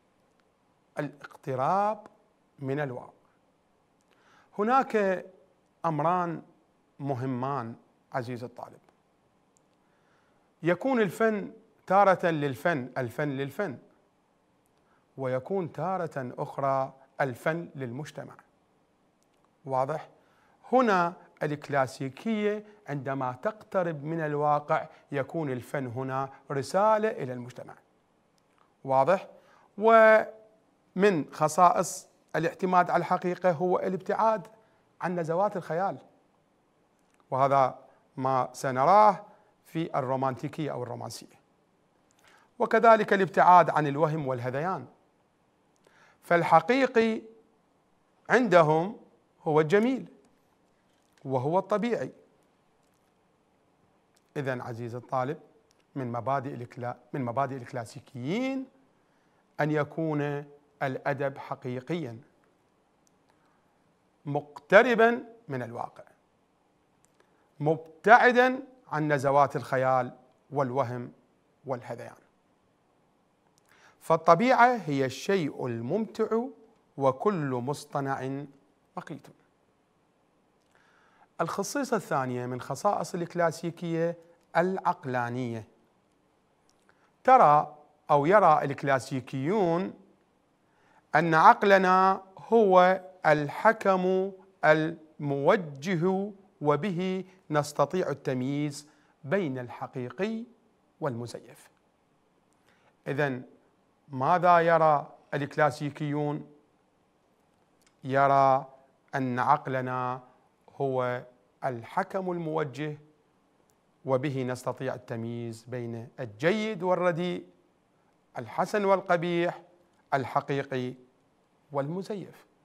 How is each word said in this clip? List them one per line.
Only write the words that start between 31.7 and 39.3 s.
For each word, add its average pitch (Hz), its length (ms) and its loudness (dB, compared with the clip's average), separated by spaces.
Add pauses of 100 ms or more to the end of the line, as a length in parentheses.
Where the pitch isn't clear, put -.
الاعتماد 180 540 0
على 165 100 2
الحقيقة 180 500 -2
هو 180 280 0
الابتعاد 202 680 -2 (540)
عن 175 180 -4
نزوات 175 380 -2
الخيال، 165 420 -6 (1300)
وهذا 135 480 2 (380)
ما 131 360 0
سنراه 165 720 4 (420)